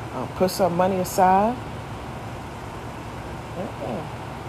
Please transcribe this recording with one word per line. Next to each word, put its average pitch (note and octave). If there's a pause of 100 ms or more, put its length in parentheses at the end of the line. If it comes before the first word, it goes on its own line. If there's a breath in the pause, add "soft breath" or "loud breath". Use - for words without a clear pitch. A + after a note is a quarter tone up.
(140)
I'll B2 (100)
put F#3
some F3
money F#3+
aside. F#3+ (2000)
Mm-mm. - (460)